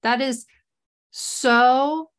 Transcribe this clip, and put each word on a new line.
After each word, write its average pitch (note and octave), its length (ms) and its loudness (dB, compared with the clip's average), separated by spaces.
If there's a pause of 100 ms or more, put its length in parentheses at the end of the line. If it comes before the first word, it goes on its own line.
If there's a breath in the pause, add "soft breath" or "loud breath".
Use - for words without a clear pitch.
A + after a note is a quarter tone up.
That A#3+ 200 -2
is B3+ 240 -6 (640)
so C4 1080 0